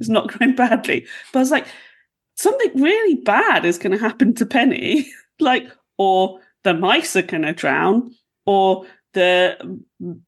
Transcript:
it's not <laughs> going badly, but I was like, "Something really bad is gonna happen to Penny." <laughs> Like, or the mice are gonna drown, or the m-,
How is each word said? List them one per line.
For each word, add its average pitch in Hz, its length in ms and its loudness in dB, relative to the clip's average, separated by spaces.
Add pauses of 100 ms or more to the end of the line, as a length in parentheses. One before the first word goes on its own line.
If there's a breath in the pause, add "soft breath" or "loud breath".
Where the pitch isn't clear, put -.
it's 226 80 -8
not 220 240 0
<laughs> - 60 -16
going 254 180 2
badly, 233 500 0 (260 loud breath)
but 262 60 0
I 262 40 2
was 262 80 0
like, 294 160 -2 (680 loud breath)
"Something 415 460 0
really 392 320 2
bad 214 500 0
is 170 140 0
gonna 196 200 -2
happen 226 360 0
to - 120 -2
Penny." 254 640 0
<laughs> - 60 -20 (240 loud breath)
Like, 254 280 0 (300)
or 190 400 0 (240 loud breath)
the 180 120 0
mice 196 420 0
are 185 60 2
gonna 160 300 -4
drown, 170 600 0 (340)
or 190 400 2 (280 loud breath)
the 180 460 2
m-, - 680 -14